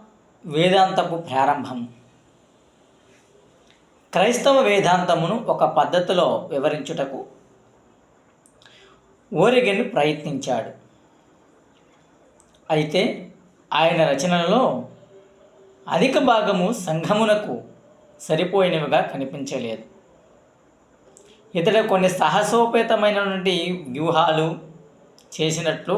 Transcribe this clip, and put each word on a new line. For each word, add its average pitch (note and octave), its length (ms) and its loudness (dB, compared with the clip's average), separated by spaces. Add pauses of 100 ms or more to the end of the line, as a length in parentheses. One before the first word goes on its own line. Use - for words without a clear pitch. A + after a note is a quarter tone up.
(440)
వేదాంతపు F3+ 720 2 (120)
ప్రారంభం. C3 500 0 (2250)
క్రైస్తవ A#3 440 2 (120)
వేదాంతమును F3+ 680 2 (160)
ఒక D3+ 120 2 (140)
పద్ధతిలో F3 480 2 (260)
వివరించుటకు C#3+ 680 -4 (2250)
ఓరిగన్ G3+ 500 2 (120)
ప్రయత్నించాడు. C3+ 760 -2 (2000)
అయితే D#3 340 0 (680)
ఆయన D#3+ 300 2 (100)
రచనలలో F3 520 2 (1300)
అధిక B3+ 220 2 (140)
భాగము G3 360 2 (200)
సంఘమునకు F3+ 680 0 (680)
సరిపోయినవిగా E3 800 0 (120)
కనిపించలేదు. C3+ 720 -8 (1700)
ఇతడు F#3 260 2 (120)
కొన్ని F#3 260 2
సాహసోపేతమైనటువంటి G#3 1400 0 (400)
వ్యూహాలు D#3+ 540 0 (880)
చేసినట్లు D#3+ 600 -4